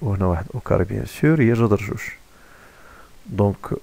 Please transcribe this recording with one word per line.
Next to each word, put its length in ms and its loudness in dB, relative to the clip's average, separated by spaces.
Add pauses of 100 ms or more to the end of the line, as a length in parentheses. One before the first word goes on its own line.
وهنا 240 0
واحد 200 0 (100)
أو 40 -6
كاري 240 0
بيان 220 -4
سور 360 2
هي 120 6
جذر 220 4
جوج. 260 -4 (1200)
دونك 580 0